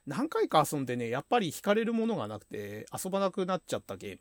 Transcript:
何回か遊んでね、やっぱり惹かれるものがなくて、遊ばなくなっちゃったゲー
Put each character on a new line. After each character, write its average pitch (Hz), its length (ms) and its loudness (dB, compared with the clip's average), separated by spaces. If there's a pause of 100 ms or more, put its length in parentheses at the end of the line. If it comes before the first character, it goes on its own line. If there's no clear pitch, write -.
何 214 220 -2
回 440 200 2
か 151 220 6
遊 156 80 -2
ん 135 60 0
で 123 120 -2
ね、 120 120 -2
や 123 120 -2
っ - 100 -8
ぱ 240 80 6
り 175 140 0
惹 - 100 -10
か 202 120 4
れ 220 100 2
る 226 100 0
も 226 120 2
の 220 100 0
が 117 100 -2
な 107 140 -6
く - 60 -20
て、 104 460 -8
遊 190 160 -4
ば 196 120 2
な 196 100 4
く 185 160 -2
な 185 120 0
っ - 60 -8
ち - 100 -6
ゃ 107 40 2
っ - 40 -8
た 98 140 -8
ゲ 101 120 -10
ー 90 120 -10